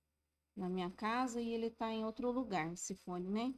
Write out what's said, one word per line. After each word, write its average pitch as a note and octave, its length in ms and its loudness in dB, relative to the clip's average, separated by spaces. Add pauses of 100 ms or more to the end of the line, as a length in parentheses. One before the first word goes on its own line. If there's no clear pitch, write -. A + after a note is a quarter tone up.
(560)
na F#3 120 -2
minha F#3 220 0
casa A#3+ 500 0
e A#3 100 0
ele A3+ 200 0
tá A3+ 220 -2
em A3 120 0
outro A#3+ 280 0
lugar, G3 400 2
esse F#3 240 -4
fone, F3+ 340 -4
né? A#3+ 280 2